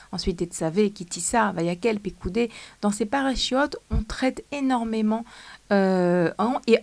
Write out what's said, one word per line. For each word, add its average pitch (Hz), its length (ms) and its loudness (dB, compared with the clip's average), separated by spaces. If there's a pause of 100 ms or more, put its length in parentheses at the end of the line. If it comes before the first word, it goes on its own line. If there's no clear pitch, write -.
(120)
ensuite 185 260 -4
Tetzavé, 175 540 0
Kitissa, 202 600 -2
Vayakel, 175 480 -2
Pekoudé, 208 520 -4 (300)
dans 208 100 0
ces 214 140 -2
parachiotes, 269 720 0 (140)
on 220 140 0
traite - 480 -4
énormément, 226 760 0 (460)
euh, 180 640 4
en, 247 300 0
et 220 160 8